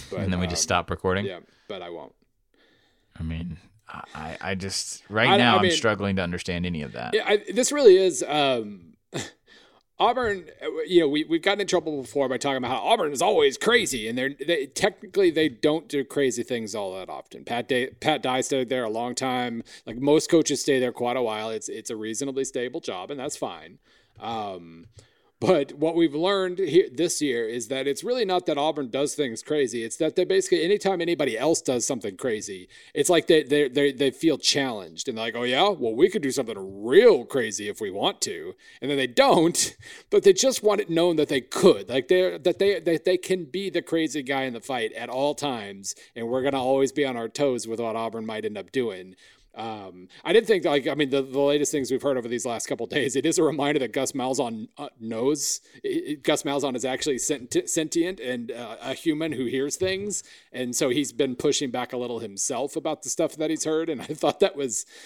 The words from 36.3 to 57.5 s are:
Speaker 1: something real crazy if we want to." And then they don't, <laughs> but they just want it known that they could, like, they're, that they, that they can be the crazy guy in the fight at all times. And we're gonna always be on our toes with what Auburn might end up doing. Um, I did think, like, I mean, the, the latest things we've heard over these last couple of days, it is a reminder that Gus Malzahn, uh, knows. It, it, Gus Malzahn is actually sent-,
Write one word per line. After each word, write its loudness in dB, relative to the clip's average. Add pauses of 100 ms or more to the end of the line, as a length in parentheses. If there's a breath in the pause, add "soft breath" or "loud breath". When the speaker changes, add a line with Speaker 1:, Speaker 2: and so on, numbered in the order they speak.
Speaker 1:
something -6
real 8
crazy -4
if -8
we -6
want -2
to." -8 (280 loud breath)
And -4
then -2
they 0
don't, 4 (160)
<laughs> -16
but 4
they 10
just 2
want 4
it -4
known 4
that 2
they 0
could, 4
like, -2
they're, 4
that 0
they, 2
that 0
they 2
can -2
be -6
the -2
crazy -2
guy -2
in -4
the -10
fight -4
at -10
all -2
times. -8 (220 loud breath)
And -6
we're 0
gonna 0
always 2
be 0
on -4
our -6
toes 0
with -6
what -2
Auburn -4
might -6
end -6
up -14
doing. -4 (400 soft breath)
Um, -12 (180 loud breath)
I -2
did 6
think, 2
like, 2
I 0
mean, 0
the, 2
the -2
latest 2
things -2
we've -2
heard 0
over -6
these -4
last -6
couple -4
of -8
days, 0
it 0
is 2
a 4
reminder 2
that -4
Gus -2
Malzahn, -4 (100)
uh, -10 (120)
knows. -2 (220 loud breath)
It, -4
it, -4
Gus 0
Malzahn -2
is -6
actually -2
sent-, -4 (120)